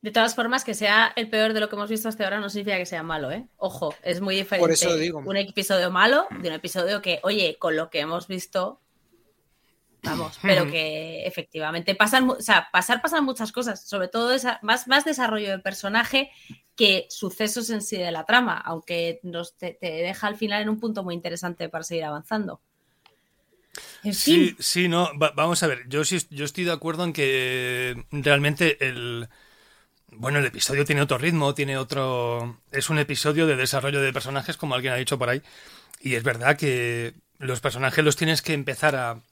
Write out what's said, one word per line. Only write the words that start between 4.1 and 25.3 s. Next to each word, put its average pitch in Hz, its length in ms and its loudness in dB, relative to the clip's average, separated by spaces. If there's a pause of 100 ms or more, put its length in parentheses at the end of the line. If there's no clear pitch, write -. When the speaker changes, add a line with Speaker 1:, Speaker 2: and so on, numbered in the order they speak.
Speaker 1:
muy 190 140 0
diferente 196 300 0
Speaker 2:
Por 165 80 4
eso 170 240 2
digo. 160 280 -2
Speaker 1:
un 190 120 -4
episodio 190 560 0
malo 233 340 6 (140)
de 175 80 -4
un 156 80 -4
episodio 180 440 -2
que, 180 220 -2
oye, 190 380 0
con 160 160 0
lo 160 120 -2
que 160 120 -4
hemos 165 260 -4
visto, 190 540 -6 (1200)
vamos, 160 400 -6
pero 190 220 6
Speaker 3:
Ujú. 143 80 -6
Speaker 1:
que 160 540 -4
efectivamente 170 680 -4
pasan 254 320 6
mu-, 254 60 2
o - 100 -4
sea, 202 300 4
pasar, 240 280 2
pasan 311 240 2
muchas 247 280 -4
cosas, 233 360 -4
sobre 185 200 -2
todo 233 240 2
esa, 247 300 0
más, 233 260 0
más 277 160 6
desarrollo 220 480 0
de 185 80 -4
personaje 226 720 0 (420)
que 190 340 4
sucesos 214 640 -4
en 220 100 -2
sí 208 160 -6
de 180 140 -2
la 160 140 -4
trama, 233 340 2
aunque 170 640 -6
nos 170 340 -10
te, 175 240 -10
te 185 60 -8
deja 175 400 -4
al 208 100 -2
final 208 260 -2
en 208 60 -2
un 214 120 -2
punto 220 240 -4
muy 175 100 -6
interesante 170 540 -8
para 160 160 -8
seguir 165 180 -4
avanzando. 156 580 -6 (1400)
En 202 100 -2
Speaker 3:
Sí, 208 340 6
Speaker 1:
fin. - 100 -4
Speaker 3:
sí, 175 300 2
no, 165 300 2
va-, 147 160 4